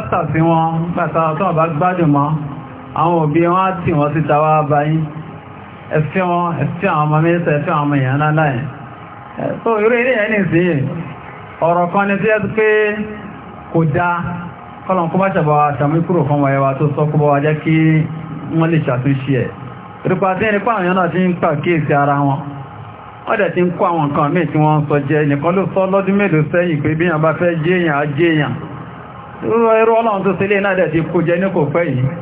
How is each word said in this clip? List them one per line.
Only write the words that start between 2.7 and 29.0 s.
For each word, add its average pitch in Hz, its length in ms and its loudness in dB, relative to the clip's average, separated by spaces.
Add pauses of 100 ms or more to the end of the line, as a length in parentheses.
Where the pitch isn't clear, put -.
àwọn 170 280 0
òbí 156 220 2
wọn 170 160 2
á 190 200 2
tì 175 160 -2
wọ́n 147 180 2
síta 151 260 2
wá 156 260 4
bá 147 180 0
yín. 156 200 0 (880)
Ẹ - 140 -2
fẹ́ 185 220 -2
wọn, 175 280 0
ẹ 135 200 -4
fẹ́ 196 200 -2
àwọn 151 120 2
ọmọ 151 160 2
mínísítà, 170 340 2
ẹ 147 80 0
fẹ́ 170 120 -2
àwọn 151 100 0
ọmọ 143 140 0
èèyàn 131 200 0
ńlá 151 120 2
ńlá 156 160 2
yẹn. 135 200 -2 (680)
Ẹ, - 120 -8 (120)
so, - 160 -2
irú 220 220 2
eré 240 180 2
yẹn 214 180 0
nìsín, 175 480 2 (800)
ọ̀rọ̀ 175 320 2
kan 196 160 2
ni 202 120 0
tó 196 80 -2
yẹ 220 220 4
pé 220 220 2 (1000)
kò 170 160 2
dáa. 175 320 0 (640)
Kọ́lọ́n 180 280 0
kó 160 100 -2
má 190 100 4
ṣàbọ̀ 160 340 2
àṣàmú 143 400 0
kúrò 170 200 0
fún 147 140 0
ọmọ 143 120 2
ẹwà 135 260 2
tó 143 120 -2
sọ 143 180 -2
kó 151 140 0
bá 147 80 4
wa 143 140 4
jẹ́ 151 140 2
kí 160 200 0 (760)
wọ́n 165 220 0
lè 165 80 2
ṣàtúnṣe 135 540 0
ẹ̀. 113 160 0 (480)
Torípa 185 380 0
tí 180 100 -2
ẹni 208 140 2
pé 196 120 -2
àwọn 214 120 0
èèyàn 180 140 0
náà 180 120 2
ti 170 100 -2
ń 185 160 2
pàkíyèsí 160 580 0
ara 143 220 2
wọn. 139 240 0 (840)
Wọ́n 233 160 -2
dẹ̀ 185 120 2
ti 180 120 -2
ń 175 80 2
kó 175 140 -4
àwọn 170 200 2
nǹkan 143 260 2
míì 170 160 0
tí 151 120 -2
wọ́n 151 180 4
ń 147 80 2
sọ 147 140 0
jẹ. 147 240 0
Nìkan 147 320 0
ló 190 120 2
sọ - 160 -2
lọ́dún 190 340 0
mélòó 175 260 2
sẹ́yìn 175 380 0
pé 151 80 -2
bí 156 180 0
èèyàn 156 140 0
bá 160 120 4
fẹ́ 175 220 0
jẹ́ 170 220 0
èèyàn, 165 200 0
á 143 100 0
jẹ́ 151 240 2
èèyàn. 147 220 2 (880)